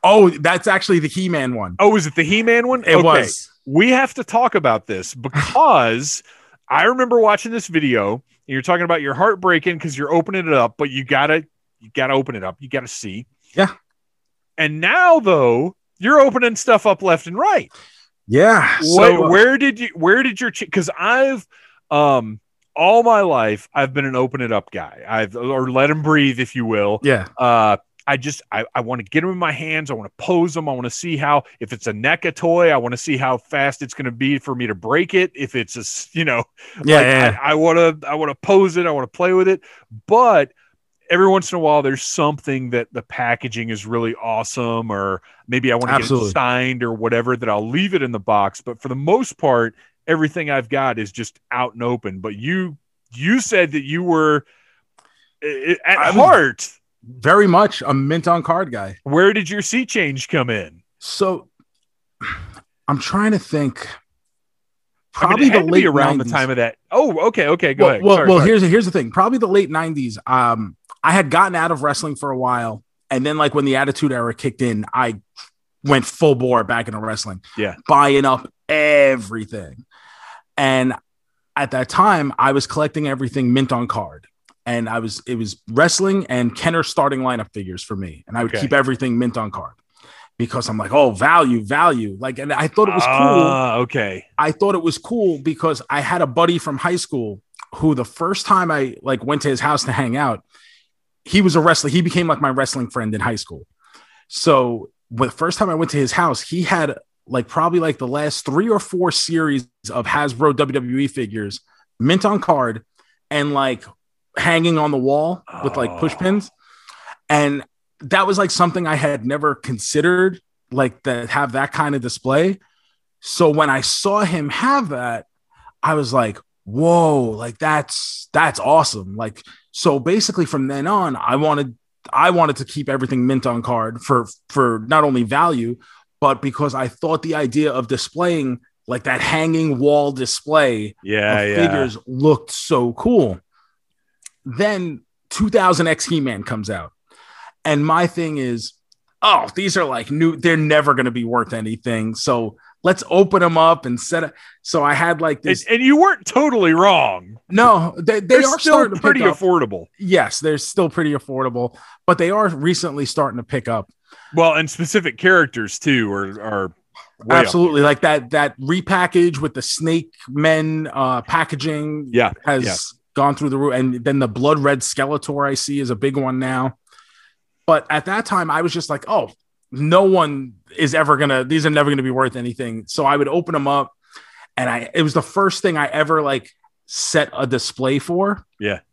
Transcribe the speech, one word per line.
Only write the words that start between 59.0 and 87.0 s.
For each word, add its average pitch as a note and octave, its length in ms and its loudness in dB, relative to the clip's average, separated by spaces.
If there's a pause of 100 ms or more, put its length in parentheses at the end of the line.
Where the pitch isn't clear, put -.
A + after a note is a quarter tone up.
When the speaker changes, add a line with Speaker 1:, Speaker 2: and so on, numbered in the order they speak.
Speaker 2:
Where F3 320 2
did G3 160 -4
your G#3 140 -6
sea B3 240 -4
change C#3+ 400 -4
come B2 240 -2
in? F2 320 -8 (160)
Speaker 1:
So - 500 -4 (1400)
I'm C#3+ 120 -2
trying G#3 320 -2
to G#3 80 0
think. C#3+ 400 -4
Speaker 2:
I - 80 -14
mean, - 40 -16 (1200)
Speaker 1:
Probably A3 360 4
Speaker 2:
it B3 40 6
had G#3+ 120 6
Speaker 1:
the - 20 0
Speaker 2:
to E3 60 2
Speaker 1:
late F3+ 100 6
Speaker 2:
be G3 60 4
around C#3 300 2
Speaker 1:
nineties. B2+ 140 -4
Speaker 2:
the D3 60 0
time C3 140 0
of B2+ 60 0
that. A#2 180 0 (160)
Oh, G#3 380 2
okay, F#3+ 180 0
okay, D#3 260 2
go C#3+ 120 4
Speaker 1:
Well, C#3 60 8
Speaker 2:
ahead. A#2 120 -2
Speaker 1:
well, G3 140 6
Speaker 2:
Sorry, D#3+ 120 4
Speaker 1:
well, F#3 80 8
Speaker 2:
sorry. E3 120 6
Speaker 1:
here's, A3 120 6
here's F#3+ 240 4
the F3+ 60 -4
thing. C3+ 180 -2
Probably A3 300 0
the G#3+ 80 0
late F#3 240 2
nineties. D3 560 -6
Um, A#2 480 0 (280)
I D#3+ 80 4
had F3 200 2
gotten F3+ 240 2
out E3+ 160 -2
of D3+ 100 -4
wrestling D3 340 -4
for C#3+ 140 -8
a C3 80 -4
while, A#2+ 460 -4 (260)
and C3 160 -2
then, D3+ 100 -2
like, D3 200 0
when C#3+ 100 0
the C3+ 120 2
Attitude C#3 340 0
Era A#2 240 -4
kicked - 260 -6
in, A2+ 320 -2
I A#2+ 260 -2 (640)
went C#3 220 2
full D3+ 300 2
bore B2 280 2
back A#2 240 -4
into G#2+ 120 -10
wrestling. G#2+ 420 -8 (160)
Speaker 2:
Yeah. G2+ 200 -4 (100)
Speaker 1:
Buying C#3 380 4
up C3 220 0 (220)
everything. A#2 1160 0 (720)
And C3 380 2 (640)
at C#3+ 160 -4
that B2+ 180 -4
time, F3+ 480 2
I C3+ 140 2
was C#3 160 0
collecting D3+ 400 -4
everything C3 460 -2
mint C3 180 0
on A#2+ 160 -4
card. F2+ 400 -8 (360)
And A#2+ 240 -6
I A2+ 120 -6
was, A2 260 -10
it B2+ 100 -8
was A2 240 -8 (120)
wrestling F3 560 2
and B2 280 -2
Kenner E3 280 -2
starting C#3 380 -2